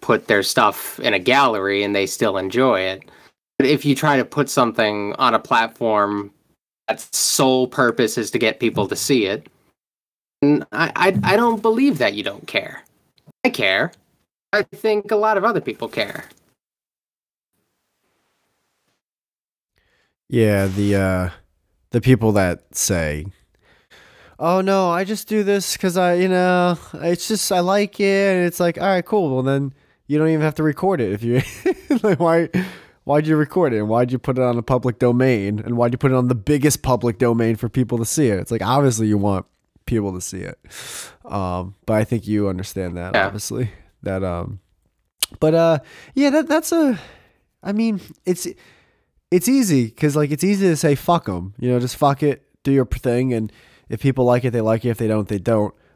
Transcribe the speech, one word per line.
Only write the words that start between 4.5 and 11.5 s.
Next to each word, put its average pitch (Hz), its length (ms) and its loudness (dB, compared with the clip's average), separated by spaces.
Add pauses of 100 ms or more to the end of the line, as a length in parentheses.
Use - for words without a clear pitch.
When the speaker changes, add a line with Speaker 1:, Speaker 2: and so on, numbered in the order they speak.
Speaker 1:
something 107 640 0
on 123 200 2
a 110 40 2
platform 104 920 -2 (560)
that's - 280 -8
sole 131 520 2
purpose 120 500 0
is 107 140 -4
to - 60 -2
get 113 220 0
people 107 280 -2
to 95 80 -6
see 123 300 0
it, 104 220 -6 (920)
and 147 320 2
I, 160 240 -2
I, 190 380 2
I - 20 4
don't 226 260 2